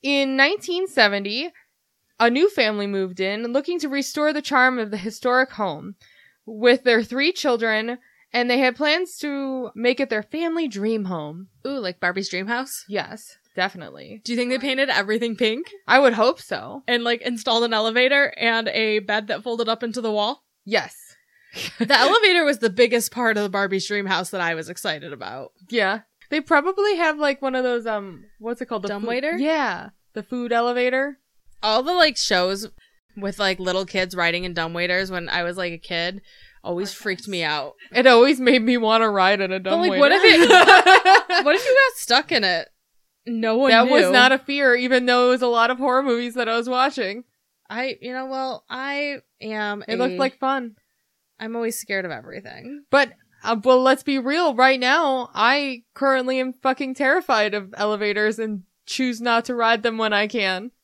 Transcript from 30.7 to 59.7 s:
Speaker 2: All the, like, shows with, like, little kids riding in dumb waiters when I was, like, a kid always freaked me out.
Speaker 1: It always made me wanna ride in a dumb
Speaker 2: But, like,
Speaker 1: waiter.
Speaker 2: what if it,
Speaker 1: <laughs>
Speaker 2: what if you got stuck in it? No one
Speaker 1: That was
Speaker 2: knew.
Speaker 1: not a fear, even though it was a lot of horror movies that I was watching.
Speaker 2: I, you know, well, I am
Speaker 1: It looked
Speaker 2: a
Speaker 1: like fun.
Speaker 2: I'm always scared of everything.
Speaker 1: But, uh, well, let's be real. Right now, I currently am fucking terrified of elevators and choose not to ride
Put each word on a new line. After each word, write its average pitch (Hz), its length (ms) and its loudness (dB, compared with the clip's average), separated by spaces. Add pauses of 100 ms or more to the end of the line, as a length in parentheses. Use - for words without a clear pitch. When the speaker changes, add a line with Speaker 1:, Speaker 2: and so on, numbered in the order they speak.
Speaker 2:
All 220 220 2
the, 330 100 -2
like, 330 220 4
shows 196 540 -2 (480)
with, 196 200 -8
like, 190 220 -2
little 185 260 -2
kids 185 300 -4
riding 175 300 -2
in 180 80 -8
dumb 165 200 -4
waiters 180 380 -2
when 175 160 -6
I 175 160 -4
was, 175 140 -6
like, 175 160 -6
a 165 40 -12
kid 180 440 -6 (420)
always 185 300 -6
freaked 190 340 -8
me 180 160 -4
out. 151 300 -4 (200)
Speaker 1:
It 247 140 4
always 254 320 6
made 247 220 4
me 240 160 2
wanna 226 320 2
ride 196 320 2
in 185 100 -4
a 190 80 -4
dumb 185 140 -2
Speaker 2:
But, 339 60 0 (100)
like, - 20 0
Speaker 1:
waiter. 277 80 0
Speaker 2:
what 285 140 8
if 381 100 4
it, 339 260 8
Speaker 1:
<laughs> 370 960 8
Speaker 2:
what 294 100 4
if 494 100 -2
you 508 100 4 (140)
got - 80 -8
stuck - 340 0
in 226 140 0
it? 170 240 -2 (560)
No 226 320 -2
one 262 140 4
Speaker 1:
That 240 180 6
was 285 160 6
Speaker 2:
knew. 269 80 2
Speaker 1:
not 254 180 8
a 262 80 2
fear, 277 340 2
even 247 320 2
though 247 220 4
it 247 40 4
was 247 100 2
a 254 60 0
lot 233 220 2
of 247 100 -4
horror 262 220 2
movies 240 340 -2
that 240 120 -2
I 226 80 -2
was 233 140 -4
watching. 247 560 -2 (440)
Speaker 2:
I, 254 320 -8
you 254 120 -12
know, 262 140 -8
well, 262 420 -8
I 277 480 -6 (240)
am 214 480 -6
Speaker 1:
It 226 100 -4
looked 247 140 0
Speaker 2:
a 180 40 -8
Speaker 1:
like 262 220 -2
fun. 262 380 -4 (640)
Speaker 2:
I'm 226 160 -10
always 226 240 -4
scared 190 260 -6
of 165 60 -8
everything. 208 800 -16
Speaker 1:
But, 269 220 2 (300)
uh, 226 200 -2
well, 254 180 6
let's 262 220 2
be 277 160 -2
real. 285 340 0
Right 262 260 4
now, 262 540 0
I 254 520 0 (100)
currently 262 440 0
am 254 140 -4
fucking 262 400 -4
terrified 262 600 0
of 196 200 -8
elevators 208 600 -2
and 214 240 -6 (240)
choose 247 340 -4
not 233 260 0
to 247 100 -6
ride 226 260 2